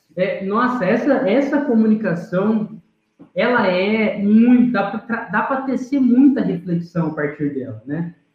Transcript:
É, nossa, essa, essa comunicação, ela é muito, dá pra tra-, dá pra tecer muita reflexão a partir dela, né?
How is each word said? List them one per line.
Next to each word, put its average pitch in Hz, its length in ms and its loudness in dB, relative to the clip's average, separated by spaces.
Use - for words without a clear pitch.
É, 185 300 -4
nossa, 214 400 -2
essa, 233 440 0
essa 277 320 0
comunicação, 214 1160 0
ela 220 320 0
é 208 500 0
muito, 226 540 4
dá 196 180 -2
pra 220 100 -6
tra-, 226 260 -8
dá 202 180 -2
pra 269 180 -4
tecer 262 380 -4
muita 247 420 6
reflexão 175 680 -2
a 151 60 -4
partir 147 400 -4
dela, 113 320 -8
né? 160 300 -6